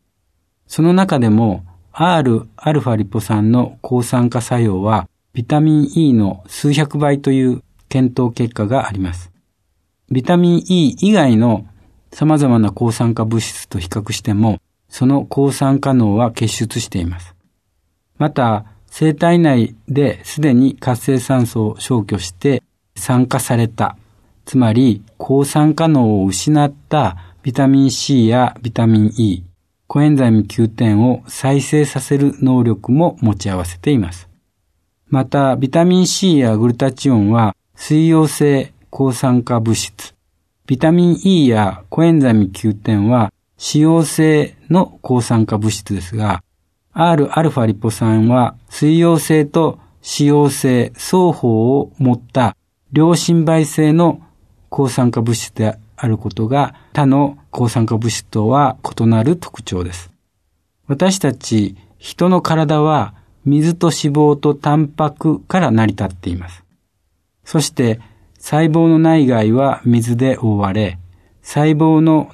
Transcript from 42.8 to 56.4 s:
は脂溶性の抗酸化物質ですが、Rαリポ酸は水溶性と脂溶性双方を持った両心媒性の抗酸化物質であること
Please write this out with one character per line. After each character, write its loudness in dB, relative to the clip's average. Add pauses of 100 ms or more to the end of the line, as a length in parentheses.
は 0 (260)
脂 0
溶 4
性 0 (120)
の 0
抗 0
酸 0
化 -2
物 0
質 -8
で -6
す -12
が、 -4 (520)
Rα 0
リ 0
ポ -4
酸 0
は 0 (120)
水 0
溶 4
性 0
と -2 (240)
脂 0
溶 4
性 -2
双 0
方 0
を -6
持 2
っ -6
た -2 (360)
両 4
心 0
媒 2
性 0
の 2 (460)
抗 -2
酸 0
化 -4
物 -2
質 -12
で -4 (180)
あ -6
る -2
こ -10
と -6